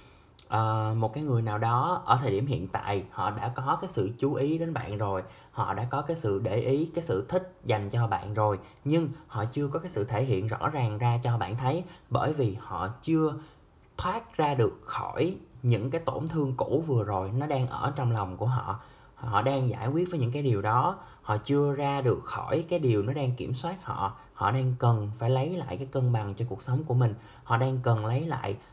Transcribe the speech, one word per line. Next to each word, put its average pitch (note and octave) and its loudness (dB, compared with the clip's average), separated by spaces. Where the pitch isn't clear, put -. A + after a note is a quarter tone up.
Ờ, A2 2
một A2+ 0
cái D3+ -4
người B2+ 2
nào G#2+ 0
đó A#2+ 2
ở A#2 6
thời B2 0
điểm G2+ 2
hiện A2+ -2
tại G2 -4
họ G2 -2
đã G#2 -4
có C#3+ 0
cái F#3+ -6
sự G#2+ -2
chú C#3+ 0
ý D3+ 0
đến E3 -2
bạn G#2+ -6
rồi, G2 -2
họ F#2+ -2
đã G2+ -2
có C3+ -2
cái D#3+ -2
sự G2+ 0
để G2+ 0
ý, C#3 2
cái E3+ -2
sự G2 0
thích F3+ -2
dành G#2 0
cho A#2+ 2
bạn G2+ -4
rồi, G#2 2
nhưng D#3+ 2
họ - -4
chưa C#3+ -2
có C#3+ -2
cái F3 -8
sự G#2 -2
thể G#2+ 0
hiện A2 0
rõ A2 -2
ràng B2 0
ra A#2+ 2
cho A#2+ 2
bạn G2+ -2
thấy, C3+ 0
bởi - 0
vì A#2 0
họ F2+ -6
chưa D#3 2
thoát - -6
ra D3 2
được A#2 0
khỏi E3 -4
những A#2+ 2
cái E3 -2
tổn D#3+ -2
thương D3+ 0
cũ C#3+ 0
vừa A#2+ 2
rồi G2 -2
nó C3+ -2
đang C3 0
ở - -2
trong B2+ 0
lòng F#2+ -2
của G#2 -2
họ. A#2 0
Họ A2 0
đang C3 2
giải G#2+ -2
quyết E3+ 0
với E3+ -2
những A#2 2
cái C#3+ -2
điều A#2 2
đó, B2 4
họ G#2+ 0
chưa C#3+ 2
ra C#3 0
được B2 4
khỏi - -2
cái F3 2
điều A2+ 4
nó A2+ 0
đang C3 0
kiểm G#2 -4
soát F3 -6
họ, - -2
họ G2 2
đang C3 2
cần A2 4
phải A#2+ 0
lấy C#3 0
lại F#2 -6
cái C3+ -8
cân B2 2
bằng G#2 0
cho A2+ -4
cuộc - -8
sống C3 0
của C#3+ -2
mình, A#2+ 4
họ A#2 2
đang C3 0
cần A2+ 4
lấy B2+ 0
lại - -4